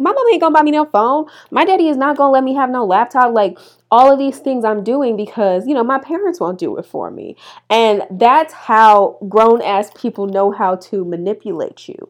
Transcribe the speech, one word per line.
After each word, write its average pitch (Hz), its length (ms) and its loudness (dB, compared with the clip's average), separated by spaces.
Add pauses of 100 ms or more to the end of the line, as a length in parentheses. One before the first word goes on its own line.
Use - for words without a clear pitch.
My 311 100 -2
mama 523 200 0
ain't 359 100 2
gonna 330 120 2
buy 302 100 4
me 302 80 0
no 302 140 0
phone. 269 400 0 (260)
My 254 120 0
daddy 359 240 2
is 302 100 -2
not 277 200 -2
gonna 285 140 2
let 262 120 2
me 262 120 -4
have 269 140 -2
no 254 160 -4
laptop. 233 480 0
Like, 208 260 0 (320)
all 254 200 6
of 277 60 4
these 269 220 -4
things 262 240 -6
I'm 214 200 -2
doing 233 340 -2
because, 202 500 -4
you 277 60 -2
know, 254 100 0
my 262 160 -2
parents 339 400 -6
won't 180 180 -6
do 147 200 -8
it - 80 -12
for - 260 -10
me. - 240 -16 (340)
And 220 400 2
that's 247 440 2
how 214 640 4 (100)
grown-ass 214 680 2
people 208 320 -8
know 196 240 0
how 196 260 -2
to 190 260 -8
manipulate 175 880 -8
you. - 200 -18